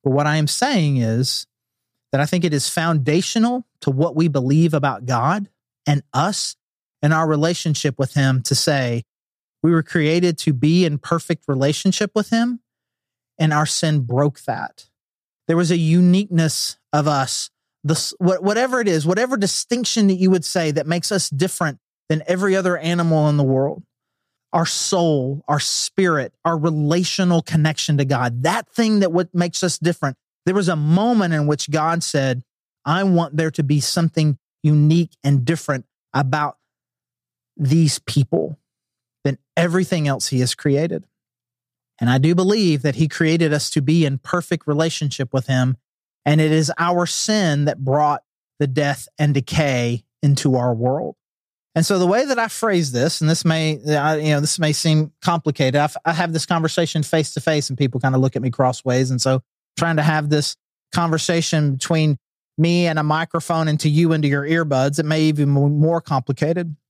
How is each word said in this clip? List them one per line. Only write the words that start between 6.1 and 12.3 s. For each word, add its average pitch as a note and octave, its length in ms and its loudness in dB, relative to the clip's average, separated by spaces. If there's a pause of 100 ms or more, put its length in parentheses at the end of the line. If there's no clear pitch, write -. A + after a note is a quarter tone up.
us - 440 -4 (480)
and D3 80 4
our D#3+ 140 2
relationship D#3 720 -2
with C3+ 160 -4
him C3+ 280 2
to - 120 -2
say, B2+ 500 -2 (560)
we E3 120 2
were E3 100 2
created E3 560 0
to - 140 0
be D3+ 320 2
in D3 140 -2
perfect - 500 -4
relationship D3+ 680 0
with G#3+ 160 -2